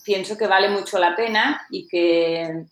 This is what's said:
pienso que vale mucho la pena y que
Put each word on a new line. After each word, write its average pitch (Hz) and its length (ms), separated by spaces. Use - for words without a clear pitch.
pienso 202 340
que 220 80
vale 190 220
mucho 196 320
la 170 160
pena 226 520
y - 200
que 165 840